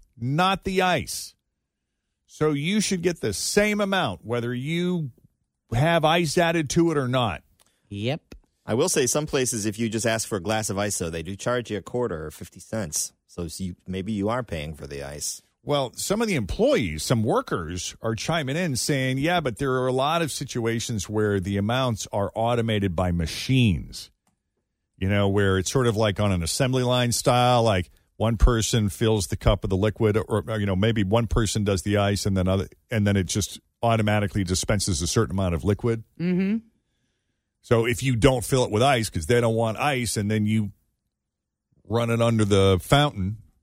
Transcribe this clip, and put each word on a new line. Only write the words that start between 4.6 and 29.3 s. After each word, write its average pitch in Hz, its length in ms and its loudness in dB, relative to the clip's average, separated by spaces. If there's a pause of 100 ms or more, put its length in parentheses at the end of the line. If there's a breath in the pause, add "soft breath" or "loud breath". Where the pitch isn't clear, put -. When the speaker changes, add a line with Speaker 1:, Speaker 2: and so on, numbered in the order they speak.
Speaker 1:
have 156 320 4
ice 165 320 2
added 165 340 2
to 165 200 4
it 147 80 0
or 127 100 0
not." 120 340 0 (460)
Speaker 2:
Yep. 107 460 -6 (320)
Speaker 3:
I 104 80 -2
will 165 160 2
say 139 160 2
some 151 200 0
places, 123 380 -2
if 107 140 -4
you 117 100 -2
just 107 160 -2
ask 113 240 0
for 110 80 -4
a 90 60 -4
glass 107 260 -2
of 98 100 -4
ice, 104 200 -2
though, 85 100 -4
they 82 140 -6
do 92 140 -10
charge 123 340 -4
you 104 80 -4
a 87 40 -8
quarter 92 440 -6
or 78 40 -12
fifty - 300 -18
cents. - 540 -6 (140)
So - 160 -10
s-, 82 160 -10
you, 92 160 -6 (100)
maybe 95 260 -6
you 101 160 -2
are 123 140 -2
paying 78 320 -8
for 71 120 -14
the 69 160 -12
ice. 71 380 -10 (220)
Speaker 1:
Well, 139 340 -2
some 208 260 -2
of 226 60 0
the 180 80 -2
employees, 113 640 0
some 113 220 0
workers 107 760 -4
are 113 140 -2
chiming 147 420 -4
in 170 200 -2
saying, 131 420 -2
"Yeah, 170 220 2
but 127 180 -4
there 135 140 0
are 131 160 0
a 127 40 0
lot 147 300 0
of 147 80 -2
situations 117 800 -4
where 104 320 0
the 98 160 -2
amounts 117 560 -2
are 101 240 -2
automated 113 580 0
by 90 160 0
machines." 85 1000 0 (840)
You 95 120 -2
know, 101 200 4
where 98 300 4
it's 92 140 -2
sort 127 160 2
of 104 80 0
like 104 240 2
on 101 100 2
an 87 140 0
assembly 127 400 0
line 123 260 2
style, 123 540 4
like 95 260 2 (260)
one 110 200 0
person 110 520 4
fills 110 380 2
the - 100 -6